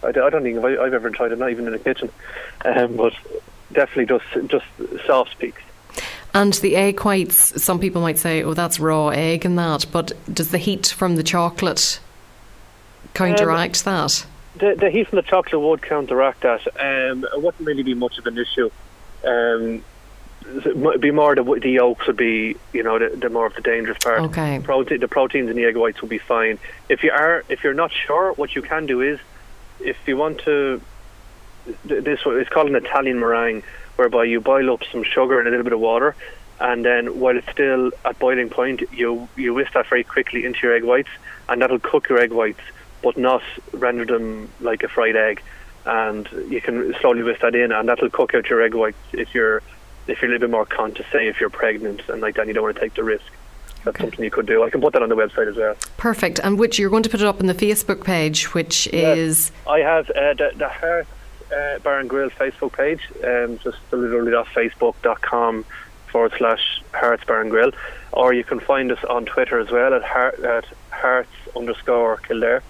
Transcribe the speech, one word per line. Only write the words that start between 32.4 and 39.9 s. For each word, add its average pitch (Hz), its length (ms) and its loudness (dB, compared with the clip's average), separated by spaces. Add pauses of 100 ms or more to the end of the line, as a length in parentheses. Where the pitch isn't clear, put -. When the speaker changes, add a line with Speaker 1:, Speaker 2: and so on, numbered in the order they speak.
Speaker 1:
called 156 180 4
an 139 80 2
Italian 131 420 0
meringue, 117 460 0 (320)
whereby 120 280 4
you 117 160 0
boil 131 320 4
up 113 80 -2 (100)
some 117 140 -4
sugar 127 360 2
and 117 60 2
a 117 40 2
little 120 140 2
bit 117 100 0
of 110 60 0
water, 117 360 2 (420)
and 120 280 0
then 120 340 0
while 127 160 4
it's 117 140 -4
still 131 400 2 (120)
at 120 160 -4
boiling 127 300 2
point, 123 320 -2 (120)
you, 120 440 -2
you 123 160 -2
whisk 127 220 -2
that 123 140 2
very 123 160 2